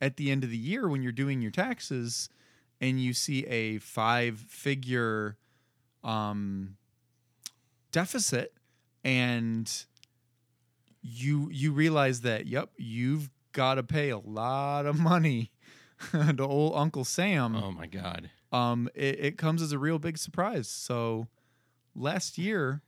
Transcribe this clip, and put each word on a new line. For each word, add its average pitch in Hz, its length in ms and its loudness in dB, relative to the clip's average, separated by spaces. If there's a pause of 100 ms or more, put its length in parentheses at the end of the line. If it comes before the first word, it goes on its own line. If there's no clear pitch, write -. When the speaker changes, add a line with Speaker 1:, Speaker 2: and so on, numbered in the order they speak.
Speaker 1:
at 135 160 0
the 143 140 0
end 135 140 2
of 120 60 -4
the 117 60 -4
year, 185 320 -2
when 135 140 0
you're 123 80 -2
doing 135 320 0
your 107 80 -2
taxes 135 800 -4 (520)
and 131 220 2
you 123 100 2
see 131 340 0
a 110 320 -2
five-figure, 117 1600 0 (680)
um, 101 720 -4 (1120)
deficit, 165 640 -2 (480)
and 117 840 0 (1160)
you, 143 480 0
you 151 220 0
realize 143 480 4
that, 117 260 0
yep, - 300 -2
you've 127 520 -2 (220)
gotta 131 320 2
pay 147 280 0
a 110 80 -2
lot 131 680 -2
of 147 140 2
money 160 500 4 (320)
<laughs> - 300 -16
to 156 320 4
old 147 320 2
Uncle 147 280 2
Sam. 143 520 2
Speaker 2:
Oh, 101 160 -4
my 82 160 -10
God. 87 420 -8 (220)
Speaker 1:
Um, 120 420 2
it, 139 240 0
it 147 180 -2
comes 160 260 2
as 151 100 -2
a 139 80 0
real 156 180 2
big 160 180 -4
surprise. 175 520 -2
So 117 580 -2 (720)
last 151 420 -4
year 165 500 0